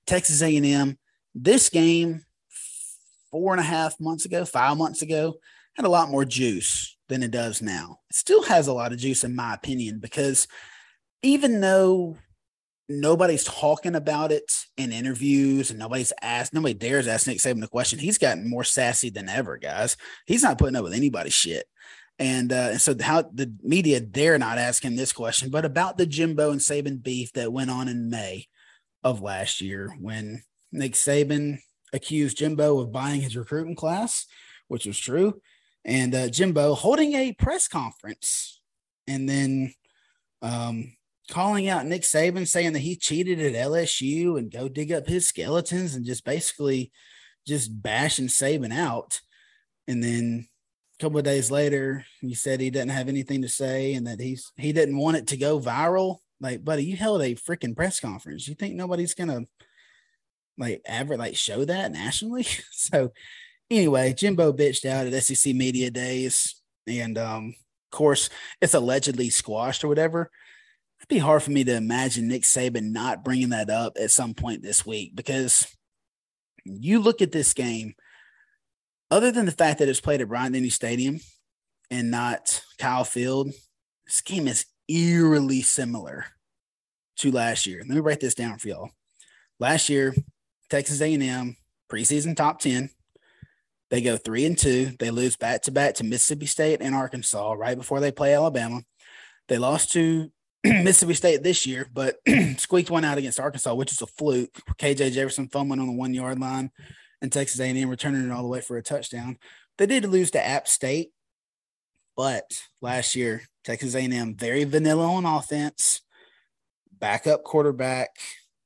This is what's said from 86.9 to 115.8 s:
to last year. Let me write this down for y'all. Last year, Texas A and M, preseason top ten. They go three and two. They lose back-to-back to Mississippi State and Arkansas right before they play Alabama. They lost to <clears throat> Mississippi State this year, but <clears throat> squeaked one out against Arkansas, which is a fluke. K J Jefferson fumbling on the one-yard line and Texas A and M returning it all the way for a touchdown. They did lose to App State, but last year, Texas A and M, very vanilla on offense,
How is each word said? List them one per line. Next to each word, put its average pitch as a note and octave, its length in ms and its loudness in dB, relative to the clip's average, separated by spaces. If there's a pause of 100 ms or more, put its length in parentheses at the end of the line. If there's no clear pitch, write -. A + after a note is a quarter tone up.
to C#3 160 0
last A#2 340 0
year. F2+ 140 -8
Let B2+ 160 -6
me D#3 60 4
write D3+ 180 2
this B2+ 160 -2
down A#2 220 -6
for - 100 -10
y'all. F2 220 -10 (680)
Last D3+ 300 2
year, C3+ 260 2 (560)
Texas C#3+ 300 -2
A D#3 140 2
and C#3 100 0
M, B2+ 340 -4 (320)
preseason D3 460 0
top D3+ 240 2
ten. C3 300 0 (1000)
They B2 120 0
go A#2 160 0
three A#2 280 -2
and E3 120 2
two. B2+ 420 2
They A#2 120 -2
lose B2 260 0
back-to-back C#3 580 0
to - 80 -4
Mississippi C3+ 420 0
State D#3 360 0
and C3+ 120 -2
Arkansas A#2 600 -4
right A#2 240 -4
before C#3 240 -4
they C#3+ 100 2
play C#3 220 2
Alabama. B2 480 0 (640)
They B2 100 2
lost C3+ 360 0
to E3 360 2 (180)
<clears throat> - 160 -10
Mississippi F#3 500 6
State D3+ 300 4
this F3 220 2
year, C3 260 -4
but C3 260 -2 (200)
<clears throat> D#3+ 200 4
squeaked F3 340 2
one E3 140 2
out C#3+ 120 2
against C3+ 220 -2
Arkansas, C3+ 340 -2
which C3 180 -2
is - 100 -4
a A#2 60 -8
fluke. C3 520 0 (180)
K C#3+ 160 2
J C3+ 160 2
Jefferson C3+ 380 -2
fumbling C#3 320 -2
on C3 80 -2
the B2 60 -2
one-yard B2+ 440 -4
line C3 320 -4 (520)
and C3 100 -4
Texas C#3 280 -2
A C3 40 0
and B2+ 140 0
M C3 120 0
returning C3 360 -2
it B2 60 -4
all B2 100 -4
the B2 80 -4
way B2 100 -4
for B2 180 -8
a A#2 60 -8
touchdown. B2 540 -8 (400)
They G3+ 80 4
did A3+ 200 2
lose F#3 260 4
to - 140 2
App C#3 220 0
State, C#3+ 440 0 (1080)
but C3 440 -2 (200)
last B2 340 -2
year, A#2 280 -2 (200)
Texas A#2+ 320 -6
A C3 40 0
and B2+ 140 -2
M, A2+ 220 -4
very A#2+ 300 -2
vanilla D#3 420 2
on F3+ 180 0
offense, D3 760 -2 (920)